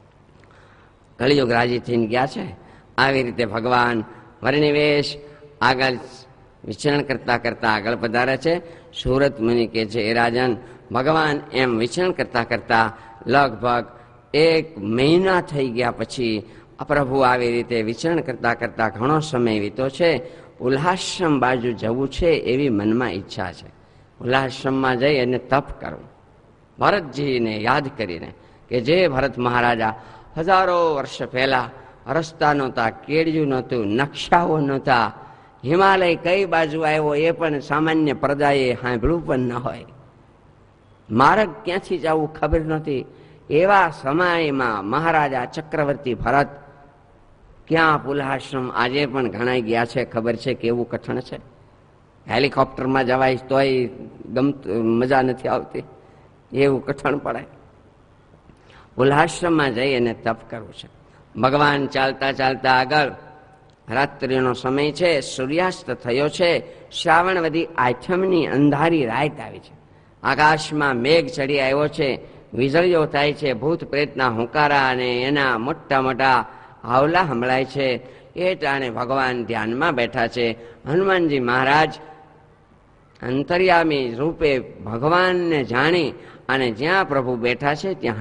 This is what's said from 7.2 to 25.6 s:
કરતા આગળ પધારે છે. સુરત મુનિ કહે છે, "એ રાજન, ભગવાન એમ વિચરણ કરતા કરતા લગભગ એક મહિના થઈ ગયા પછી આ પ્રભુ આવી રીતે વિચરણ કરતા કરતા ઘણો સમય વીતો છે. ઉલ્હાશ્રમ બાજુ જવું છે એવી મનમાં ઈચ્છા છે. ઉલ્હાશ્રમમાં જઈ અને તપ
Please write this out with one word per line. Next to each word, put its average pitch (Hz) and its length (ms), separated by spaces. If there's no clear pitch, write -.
કરતા 113 320
આગળ 107 260
પધારે 123 420
છે. 165 220
સુરત 135 380
મુનિ 117 260
કહે 113 180
છે, 110 160
"એ 107 120
રાજન, 120 440
ભગવાન 147 500
એમ 127 240
વિચરણ 165 340
કરતા 117 320
કરતા 113 540
લગભગ 120 580
એક 160 440
મહિના 156 640
થઈ 143 280
ગયા 120 220
પછી 113 520
આ 143 40
પ્રભુ 139 360
આવી 123 320
રીતે 117 300
વિચરણ 147 400
કરતા 120 320
કરતા 113 360
ઘણો 123 300
સમય 120 400
વીતો 104 300
છે. 160 320
ઉલ્હાશ્રમ 156 800
બાજુ 123 320
જવું 117 380
છે 175 160
એવી 139 440
મનમાં 110 420
ઈચ્છા 92 400
છે. 90 160
ઉલ્હાશ્રમમાં 131 760
જઈ 139 220
અને 123 180
તપ 135 280